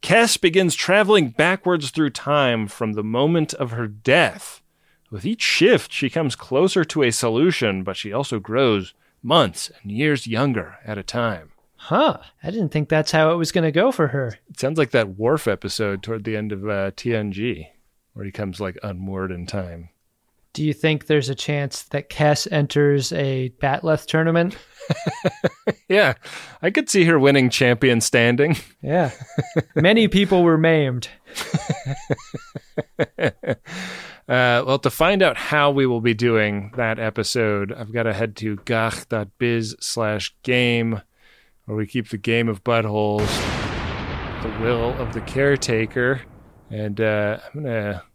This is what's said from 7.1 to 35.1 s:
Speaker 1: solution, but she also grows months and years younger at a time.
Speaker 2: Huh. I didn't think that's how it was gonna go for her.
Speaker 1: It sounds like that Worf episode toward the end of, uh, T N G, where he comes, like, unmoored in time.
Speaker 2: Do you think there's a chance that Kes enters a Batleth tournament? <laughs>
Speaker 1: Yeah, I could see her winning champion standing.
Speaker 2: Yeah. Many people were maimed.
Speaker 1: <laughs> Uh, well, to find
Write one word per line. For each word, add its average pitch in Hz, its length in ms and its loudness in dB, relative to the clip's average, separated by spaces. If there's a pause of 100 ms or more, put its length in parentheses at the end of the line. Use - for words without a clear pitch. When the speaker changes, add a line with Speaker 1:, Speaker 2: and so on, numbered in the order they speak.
Speaker 1:
solution, 113 720 0
but 92 140 -6
she 104 140 -10
also 123 280 -4
grows 110 540 0 (300)
months 123 480 0 (120)
and 98 80 -10
years 139 340 -2
younger 113 580 -2
at 107 140 -8
a 95 60 -10
time. 107 480 -4 (240)
Speaker 2:
Huh. 247 420 0 (260)
I 147 60 -6
didn't 196 200 -2
think 151 200 -2
that's 156 220 0
how 160 200 4
it 170 40 2
was 165 160 -2
gonna 160 200 2
go 196 200 2
for 160 160 0
her. 127 320 -6 (100)
Speaker 1:
It - 100 -18
sounds 156 200 0
like 135 120 2
that 104 280 0
Worf 127 280 0
episode 98 540 -2
toward 113 220 -8
the 110 120 -4
end 107 160 -4
of, 101 160 -6
uh, 98 280 -2
T 120 200 -4
N 104 160 -2
G, 95 380 -6 (440)
where 101 120 -12
he 98 60 -10
comes, 95 280 -8
like, 92 220 -8
unmoored 95 500 -6
in 87 140 -8
time. 85 440 -10 (640)
Speaker 2:
Do 151 120 -4
you 151 80 0
think 156 320 -2
there's 143 240 2
a 135 60 -4
chance 143 480 -6
that - 260 -8
Kes 147 420 2
enters 143 640 2
a 131 360 -2 (120)
Batleth 147 460 0
tournament? 165 540 2
<laughs> - 40 -20 (1200)
Speaker 1:
Yeah, 185 260 4 (480)
I 165 100 0
could - 180 0
see 190 140 6
her 165 160 6
winning 135 300 6
champion 120 500 4
standing. 123 560 4 (260)
Speaker 2:
Yeah. 143 300 0 (640)
Many 202 320 6
people 185 360 4
were 165 140 6
maimed. 151 520 2 (180)
Speaker 1:
<laughs> - 1900 -6 (1080)
Uh, 123 360 2
well, 135 140 0
to 131 100 0
find 190 320 2